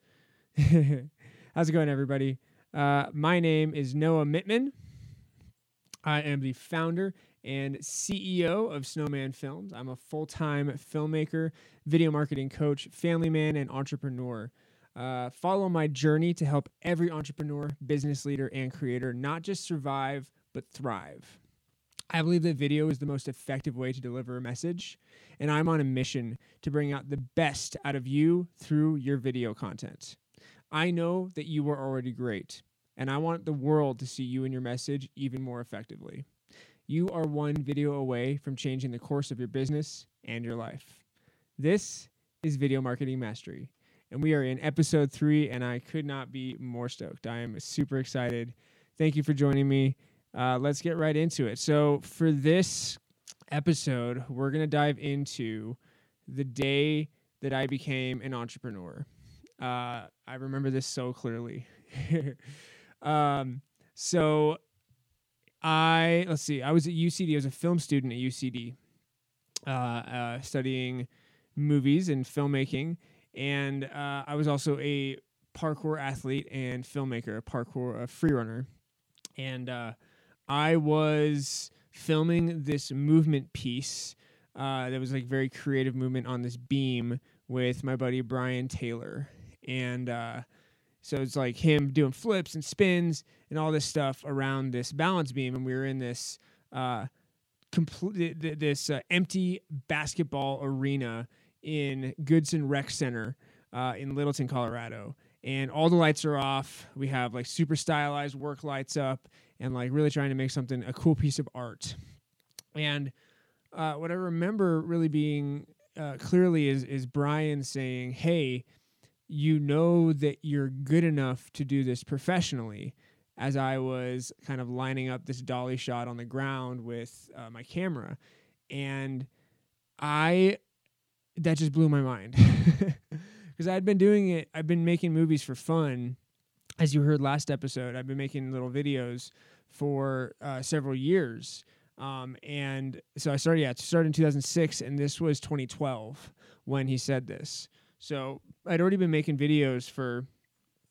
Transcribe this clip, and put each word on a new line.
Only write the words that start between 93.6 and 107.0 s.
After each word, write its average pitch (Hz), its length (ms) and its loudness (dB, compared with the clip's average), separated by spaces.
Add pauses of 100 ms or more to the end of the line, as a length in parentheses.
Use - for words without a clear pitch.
this 151 140 0
stuff 139 400 -2
around 135 460 -2
this 120 200 -4
balance 156 400 0
beam. 127 220 -4
And 131 100 -4
we 131 80 -2
were 131 140 -2
in 135 140 -4
this, 123 380 -8 (320)
uh, 123 360 -4 (640)
compl-, 180 440 -2
th-, 170 240 -4
th-, 156 200 -4
this, 143 320 0
uh, 139 100 -2 (100)
empty 180 520 0 (260)
basketball 143 760 -2
arena 131 640 -2 (340)
in 139 500 -4 (120)
Goodson 151 420 4
Rec 139 240 -2
Center, 120 460 -4 (360)
uh, 127 240 -4
in 139 200 -6
Littleton, 143 320 0
Colorado. 117 640 -6 (300)
And 135 260 -2
all 156 180 4
the 175 60 6
lights 156 300 6
are 151 120 2
off. 135 600 -2
We 135 100 -4